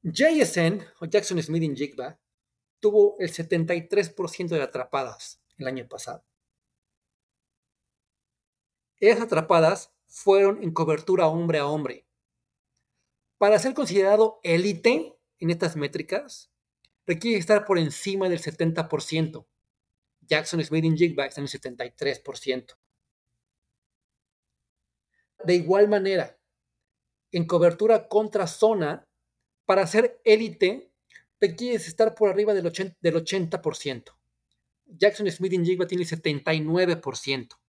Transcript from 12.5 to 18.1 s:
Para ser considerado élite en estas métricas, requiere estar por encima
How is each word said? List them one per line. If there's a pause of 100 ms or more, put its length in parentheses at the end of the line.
Para
ser
considerado
élite (220)
en
estas
métricas, (560)
requiere
estar
por
encima